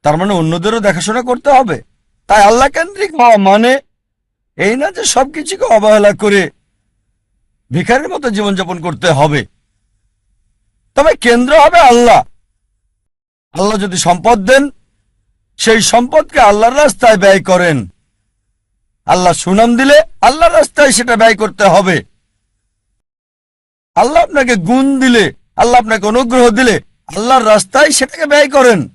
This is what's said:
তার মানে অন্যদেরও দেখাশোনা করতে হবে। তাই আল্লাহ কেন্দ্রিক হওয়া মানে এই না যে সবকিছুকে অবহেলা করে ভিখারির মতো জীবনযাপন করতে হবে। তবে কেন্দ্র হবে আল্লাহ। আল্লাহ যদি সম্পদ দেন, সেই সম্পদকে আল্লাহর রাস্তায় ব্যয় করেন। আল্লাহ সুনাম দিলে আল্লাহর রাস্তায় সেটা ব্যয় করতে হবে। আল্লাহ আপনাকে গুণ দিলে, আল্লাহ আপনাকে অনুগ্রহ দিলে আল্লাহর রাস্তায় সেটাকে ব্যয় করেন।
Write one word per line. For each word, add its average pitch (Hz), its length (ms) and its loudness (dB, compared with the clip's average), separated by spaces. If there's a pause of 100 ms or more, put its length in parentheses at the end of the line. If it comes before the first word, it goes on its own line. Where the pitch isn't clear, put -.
তার 151 140 -2
মানে 196 160 -4
অন্যদেরও 175 480 -4
দেখাশোনা 202 420 -4
করতে 247 280 -4
হবে। 214 320 0 (440)
তাই 208 160 2
আল্লাহ 233 260 2
কেন্দ্রিক 349 460 -8
হওয়া 240 220 4
মানে 214 440 0 (760)
এই 208 200 -4
না 294 140 -6
যে 403 140 -12
সবকিছুকে 302 600 -4
অবহেলা 214 480 2
করে 202 380 -2 (1200)
ভিখারির 247 360 -2
মতো 277 220 -8
জীবনযাপন 190 500 -6
করতে 170 300 -4
হবে। 147 360 -2 (1500)
তবে 294 220 0
কেন্দ্র 247 440 0
হবে 302 180 4
আল্লাহ। 240 440 4 (1300)
আল্লাহ 208 260 -2
যদি 185 180 -8
সম্পদ 180 420 0
দেন, 262 320 0 (840)
সেই 226 240 0
সম্পদকে 277 600 0
আল্লাহর 220 360 2
রাস্তায় 254 400 2
ব্যয় 190 260 2
করেন। 170 460 -2 (1160)
আল্লাহ 180 260 0
সুনাম 220 440 0
দিলে 285 260 4 (180)
আল্লাহর 311 320 0
রাস্তায় 294 400 0
সেটা 240 240 -2
ব্যয় 226 180 2
করতে 214 300 -4
হবে। 180 400 0 (1900)
আল্লাহ 285 280 2
আপনাকে 262 340 -2
গুণ 254 440 -2
দিলে, 240 320 0 (240)
আল্লাহ 240 240 2
আপনাকে 220 260 -6
অনুগ্রহ 240 440 0
দিলে 214 300 0 (360)
আল্লাহর 233 300 0
রাস্তায় 254 440 2
সেটাকে 285 360 -4
ব্যয় 294 220 0
করেন। 247 460 0